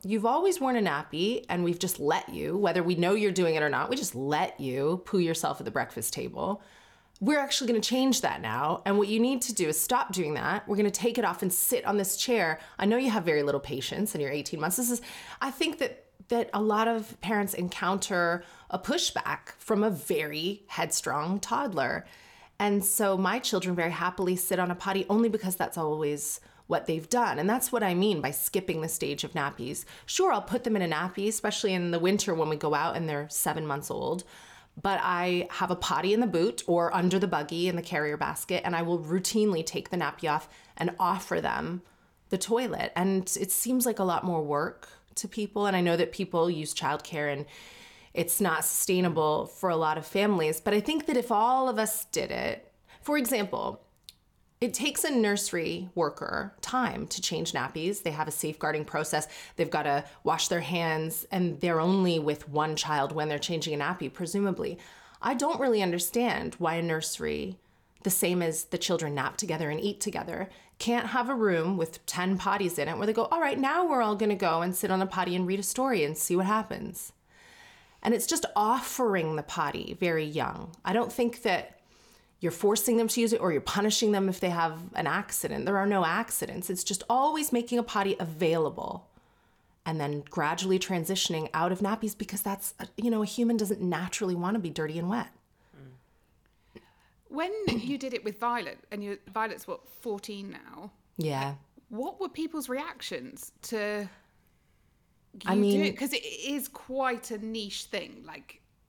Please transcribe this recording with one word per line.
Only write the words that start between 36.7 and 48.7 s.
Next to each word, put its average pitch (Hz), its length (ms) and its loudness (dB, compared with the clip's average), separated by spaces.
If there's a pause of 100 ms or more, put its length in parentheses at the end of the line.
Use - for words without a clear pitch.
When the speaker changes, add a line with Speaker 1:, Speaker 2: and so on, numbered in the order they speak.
Speaker 1:
under 180 240 4
the 196 80 2
buggy 170 400 0
in 175 80 0
the 170 80 -2
carrier 151 340 -2
basket, 156 480 -2
and 175 100 0
I 165 60 0
will 170 180 2
routinely 185 640 2
take - 260 -6
the 185 80 -2
nappy 151 340 -2
off 151 160 0 (300)
and 175 220 -2
offer 185 420 0
them 165 400 -2 (480)
the 190 100 0
toilet. 226 560 0
And 190 440 2
it 190 120 -2
seems 247 340 2
like 226 140 0
a 196 40 0
lot 175 200 0
more 170 180 0
work 147 480 -2 (260)
to - 120 -6
people. 208 400 -2
And 190 100 4
I 180 40 4
know 175 160 4
that 170 140 2
people 175 380 2
use 156 240 -2
childcare 147 580 -2
and 143 140 -4 (720)
it's - 260 0
not 165 240 2
sustainable 160 800 2